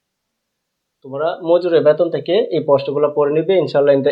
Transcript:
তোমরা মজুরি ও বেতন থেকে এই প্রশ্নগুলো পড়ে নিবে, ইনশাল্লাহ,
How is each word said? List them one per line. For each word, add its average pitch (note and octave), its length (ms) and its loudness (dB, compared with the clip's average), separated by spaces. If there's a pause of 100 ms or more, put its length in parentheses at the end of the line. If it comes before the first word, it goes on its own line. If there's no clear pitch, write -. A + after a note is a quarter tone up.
(1040)
তোমরা C#3+ 400 -6
মজুরি E3+ 360 2
ও C#3 40 2
বেতন D3+ 280 2
থেকে D#3 220 -4
এই G3+ 320 0
প্রশ্নগুলো C#3+ 500 0
পড়ে D3 180 0
নিবে, E3 260 0
ইনশাল্লাহ, C#3+ 380 2 (160)